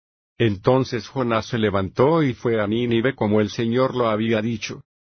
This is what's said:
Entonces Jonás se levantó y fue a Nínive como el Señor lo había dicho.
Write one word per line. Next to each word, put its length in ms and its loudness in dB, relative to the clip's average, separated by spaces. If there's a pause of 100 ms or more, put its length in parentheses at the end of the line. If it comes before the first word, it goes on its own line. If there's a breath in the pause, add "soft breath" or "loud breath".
(380)
Entonces 720 0
Jonás 400 -2
se 100 -6
levantó 680 2
y 100 0
fue 280 -2
a 60 -2
Nínive 480 0
como 260 2
el 80 0
Señor 460 0
lo 120 0
había 340 0
dicho. 420 -6 (340)